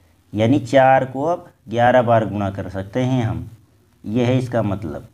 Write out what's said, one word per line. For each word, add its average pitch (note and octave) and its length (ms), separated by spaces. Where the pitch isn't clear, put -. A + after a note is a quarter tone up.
यानी A#2 280
चार C3 460
को C3 180
अब F3 260
ग्यारह A#2+ 340
बार A2 260
गुणा G2 220
कर F#2+ 200
सकते G2 320
हैं B2+ 220
हम, F2 240
ये A#2 200
है B2+ 140
इसका A#2+ 260
मतलब। F2+ 500